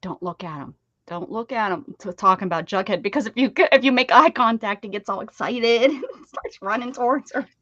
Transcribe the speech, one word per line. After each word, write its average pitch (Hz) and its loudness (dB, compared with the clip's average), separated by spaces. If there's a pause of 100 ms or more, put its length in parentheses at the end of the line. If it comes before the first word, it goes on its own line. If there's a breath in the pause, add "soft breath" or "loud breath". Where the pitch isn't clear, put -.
Don't - -12
look 175 -10
at 156 -12
him. 123 -14 (320)
Don't 175 -10
look 226 -8
at 214 -2
him. 175 -8
To 190 -12
talking 190 2
about 170 -4
Jughead, 190 -2
because 208 -2
if 220 -10
you 254 2
g-, - 2
if 269 8
you 269 4
make 247 2
eye 311 8
contact, 226 -2
he 214 -12
gets 196 -10
all 196 -4
excited 233 0
<laughs> - 0
and 277 -6 (220)
starts - -14
running 240 -4
towards 254 -2
her. - -6 (160)